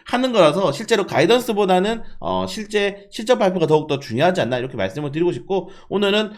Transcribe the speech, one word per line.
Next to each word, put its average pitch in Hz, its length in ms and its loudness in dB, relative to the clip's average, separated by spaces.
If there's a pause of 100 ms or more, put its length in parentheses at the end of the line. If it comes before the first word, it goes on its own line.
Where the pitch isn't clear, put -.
하는 247 280 0
거라서 196 400 4
실제로 214 340 0
가이던스보다는, 208 960 2 (160)
어, 185 300 -2
실제 202 640 -4
실적 233 260 0
발표가 185 300 2
더욱더 151 320 2
중요하지 160 400 0
않나, 123 180 -2
이렇게 131 180 -8
말씀을 135 360 -4
드리고 170 180 0
싶고, 180 400 -4 (200)
오늘은 208 480 0